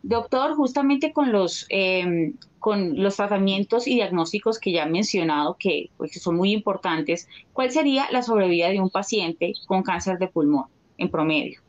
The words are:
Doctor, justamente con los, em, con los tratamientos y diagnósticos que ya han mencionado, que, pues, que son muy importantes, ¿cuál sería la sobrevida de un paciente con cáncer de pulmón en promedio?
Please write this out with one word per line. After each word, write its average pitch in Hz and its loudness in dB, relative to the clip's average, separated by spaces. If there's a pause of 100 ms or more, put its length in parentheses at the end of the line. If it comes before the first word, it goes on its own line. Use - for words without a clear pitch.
Doctor, 254 0
justamente 277 2
con 269 2
los, 190 0
em, 180 0 (260)
con 190 0
los 196 2
tratamientos 202 0
y 262 0
diagnósticos 202 0
que 190 -2
ya 165 0
han 156 -2
mencionado, 165 0
que, 151 -2
pues, - -8
que - -14
son 170 -2
muy 190 2
importantes, 180 -2 (260)
¿cuál 254 0
sería 269 2
la 254 0
sobrevida 185 2
de 196 0
un 185 2
paciente 185 -2 (120)
con 190 0
cáncer 185 -2
de 185 -2
pulmón 147 2 (320)
en 180 -2
promedio? 156 -2